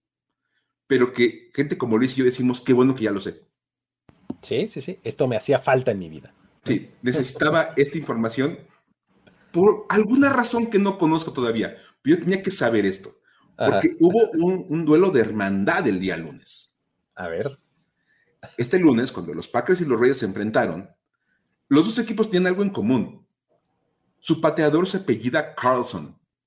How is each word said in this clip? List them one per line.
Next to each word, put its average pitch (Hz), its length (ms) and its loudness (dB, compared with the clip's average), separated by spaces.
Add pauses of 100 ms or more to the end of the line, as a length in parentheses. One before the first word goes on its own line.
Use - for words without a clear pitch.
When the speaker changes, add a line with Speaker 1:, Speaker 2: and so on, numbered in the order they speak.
(880)
Speaker 1:
pero 123 260 2
que - 400 -2
gente 151 240 -4
como 113 200 0
Luis 127 160 0
y - 60 -4
yo 127 60 2
decimos, 123 340 0
"Qué 131 140 0
bueno 127 220 4
que 113 80 -6
ya 107 80 -2
lo 98 100 -4
sé". - 240 -12 (960)
Speaker 2:
Sí, 143 260 -4
sí, 147 140 -10
sí. - 220 -10
Esto 131 240 -2
me 120 100 -2
hacía 135 220 2
falta 127 320 2
en 98 80 -4
mi 85 100 -10
vida. 78 240 -20 (300)
Speaker 1:
Sí, 120 260 -4 (140)
necesitaba 151 680 0
<laughs> - 40 -2
esta 139 220 0
información 131 580 -4 (920)
por 190 380 4
alguna 262 440 4
razón 233 380 0
que 190 80 2
no 202 180 0
conozco 160 360 0
todavía, 113 440 -2 (240)
pero 151 160 4
yo 165 60 -8
tenía 190 200 0
que 190 80 -2
saber 113 340 2
esto, - 340 -6 (380)
porque - 320 2
Speaker 2:
Ajá. - 100 -4
Speaker 1:
hubo 196 320 4
un, 175 380 0
un 160 160 -4
duelo 160 260 4
de 131 100 4
hermandad 107 640 0
el 95 120 0
día 90 180 -4
lunes. - 580 -16 (400)
Speaker 2:
A 90 120 -10
ver. 107 300 -6 (1000)
Speaker 1:
Este 127 200 -2
lunes, 131 340 4
cuando 85 220 -10
los 82 140 -10
Packers 180 340 -2
y 165 40 -2
los 120 140 0
Raiders 131 200 2
se 117 60 -4
enfrentaron, 101 640 -4 (800)
los 151 180 4
dos 226 100 -4
equipos 220 320 -2
tenían 180 180 2
algo 180 160 0
en 196 60 0
común. 120 560 -2 (920)
Su 160 200 -2
pateador 156 480 2
se 190 100 -4
apellida 127 580 -2
Carlson. 120 640 -2 (280)